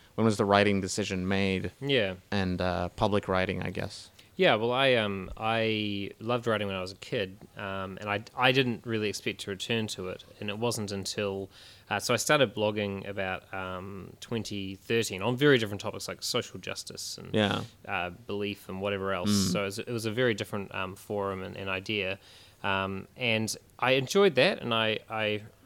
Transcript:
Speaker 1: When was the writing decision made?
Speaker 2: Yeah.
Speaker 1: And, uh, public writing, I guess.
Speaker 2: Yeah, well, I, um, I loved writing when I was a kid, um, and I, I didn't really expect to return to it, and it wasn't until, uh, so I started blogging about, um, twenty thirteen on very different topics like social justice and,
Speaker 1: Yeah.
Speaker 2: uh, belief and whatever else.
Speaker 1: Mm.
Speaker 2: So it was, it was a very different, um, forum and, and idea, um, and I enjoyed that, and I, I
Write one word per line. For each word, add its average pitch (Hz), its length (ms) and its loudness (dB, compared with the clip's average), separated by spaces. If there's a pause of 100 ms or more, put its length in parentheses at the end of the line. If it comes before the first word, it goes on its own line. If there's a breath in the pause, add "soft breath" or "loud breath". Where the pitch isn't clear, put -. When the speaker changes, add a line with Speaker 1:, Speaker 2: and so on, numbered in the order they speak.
(140)
Speaker 1:
When 110 100 2
was 107 120 4
the 104 80 2
writing 101 360 8
decision 92 460 -2
made? 95 540 0
Speaker 2:
Yeah. 120 340 2 (160)
Speaker 1:
And, 92 300 0
uh, 90 300 0
public 104 360 2
writing, 92 360 0
I - 80 -4
guess. - 400 -8 (260 soft breath)
Speaker 2:
Yeah, 170 180 6
well, 117 180 2
I, 131 220 6
um, 101 420 0
I 107 760 0 (100)
loved 117 260 -2
writing 104 200 2
when 95 100 -2
I 92 40 -2
was 92 120 -6
a 95 40 -16
kid, 98 400 -6 (220)
um, 95 420 -6
and 104 80 -6
I, 104 140 0 (140)
I 127 160 6
didn't 127 340 0
really 110 220 0
expect - 340 -6
to 104 80 -6
return 110 380 -2
to 92 200 -8
it, - 160 -10 (160)
and 104 80 -8
it 104 100 -6
wasn't 110 340 -2
until, 98 580 -4 (400 loud breath)
uh, 104 100 0
so - 140 0
I - 20 4
started 135 380 4
blogging 104 540 -2
about, 95 440 -6
um, 92 680 -8
twenty 101 560 -6
thirteen 110 440 0
on 120 160 0
very 139 220 6
different 104 240 -4
topics 95 260 -6
like 90 140 -10
social - 360 -4
justice - 600 -10
and, 90 160 -8
Speaker 1:
Yeah. 104 280 2 (240)
Speaker 2:
uh, 90 240 -2 (160)
belief 101 440 -6
and 95 100 -6
whatever 98 320 -2
else. 92 180 0
Speaker 1:
Mm. 95 220 2
Speaker 2:
So 104 100 0
it - 20 -2
was, 101 160 -6
it - 100 -10
was 117 160 -4
a 107 40 -2
very 120 240 2
different, 101 400 -6
um, 95 220 -6
forum 98 460 -4
and, 95 140 -10
and 98 120 -8
idea, 95 500 -2 (440 soft breath)
um, 95 460 -2 (100)
and 110 360 0 (240)
I 127 140 2
enjoyed 135 440 4
that, - 260 4
and 117 100 -2
I, 110 280 2 (100)
I 107 320 -2 (240)